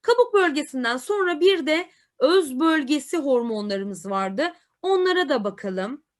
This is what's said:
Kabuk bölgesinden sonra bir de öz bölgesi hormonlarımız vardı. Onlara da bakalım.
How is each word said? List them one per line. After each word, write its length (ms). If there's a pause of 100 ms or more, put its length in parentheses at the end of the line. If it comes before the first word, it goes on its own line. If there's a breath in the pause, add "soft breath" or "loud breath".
Kabuk 320
bölgesinden 600
sonra 440
bir 260
de 240 (280 soft breath)
öz 420
bölgesi 560
hormonlarımız 920
vardı. 420 (300 soft breath)
Onlara 460
da 160
bakalım. 600 (160)